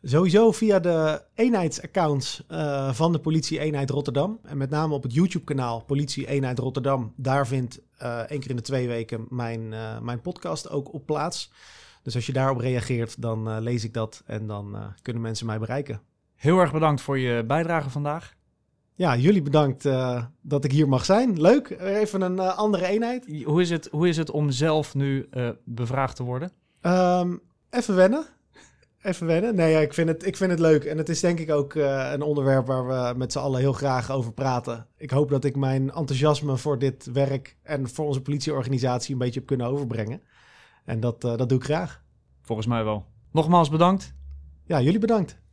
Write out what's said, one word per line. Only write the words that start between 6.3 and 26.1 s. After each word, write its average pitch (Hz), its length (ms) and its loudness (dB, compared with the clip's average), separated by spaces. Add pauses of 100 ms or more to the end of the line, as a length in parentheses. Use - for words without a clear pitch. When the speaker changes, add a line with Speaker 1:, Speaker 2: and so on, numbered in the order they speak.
Speaker 1:
Rotterdam. 131 560 -2
Daar 131 320 0
vindt, 127 340 -4 (160)
eh, 120 220 -8
één 135 200 -6
keer 123 100 -10
in 123 60 -4
de 117 60 -4
twee 127 260 -2
weken 117 420 -6
mijn, 117 440 -6
eh, 113 260 -8
mijn 120 220 -6
podcast 170 480 -8
ook 143 240 -6
op 139 120 -12
plaats. 151 460 -4 (520)
Dus 120 120 -8
als 120 100 -2
je 135 80 -6
daarop 131 260 2
reageert, 117 600 -2
dan, 113 280 -2
eh, 110 100 -4
lees 117 240 -2
ik 113 100 -8
dat 110 320 -6
en 110 220 -8
dan, 101 280 -8
eh, 104 100 -10 (160)
kunnen 117 200 -6
mensen 113 240 -6
mij 107 140 -4
bereiken. 117 420 -6 (340)
Speaker 2:
Heel 170 240 4
erg 165 120 4
bedankt 151 300 2
voor 139 180 -2
je 120 260 0
bijdrage 160 440 0
vandaag. 147 460 -6 (580)
Speaker 1:
Ja, 147 240 2
jullie 170 240 6
bedankt, 143 440 2
eh, 127 400 0 (160)
dat 143 220 -2
ik 135 80 0
hier 147 160 4
mag 131 180 2
zijn. 202 360 4
Leuk, 240 280 6 (100)
even 196 420 0
een, 185 180 0
eh, 185 180 0
andere 202 300 2
eenheid. 226 560 -2
Speaker 2:
Hoe 156 180 2
is 170 80 2
het, 165 220 -2
hoe 160 160 2
is 160 100 2
het 160 140 -2
om 151 200 2
zelf 156 440 0
nu, 139 360 0
eh, 123 180 -2 (160)
bevraagd 123 500 -4